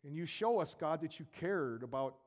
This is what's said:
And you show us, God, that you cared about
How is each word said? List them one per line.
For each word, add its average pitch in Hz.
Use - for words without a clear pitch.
And 147
you 165
show 220
us, 165
God, 156
that 156
you 160
cared 143
about 131